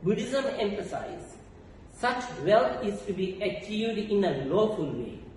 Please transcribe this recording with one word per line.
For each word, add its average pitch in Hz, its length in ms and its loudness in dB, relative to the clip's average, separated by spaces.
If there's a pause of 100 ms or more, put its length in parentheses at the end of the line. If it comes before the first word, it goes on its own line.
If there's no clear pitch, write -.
Buddhism 240 400 2 (160)
emphasizes - 760 -4 (560)
such 247 320 0 (180)
wealth 214 400 6
is 202 220 -2
to 202 80 -2
be 185 280 -2
achieved 214 680 -2
in 202 140 6
a 139 200 0
lawful 165 460 2
way 117 280 -6 (180)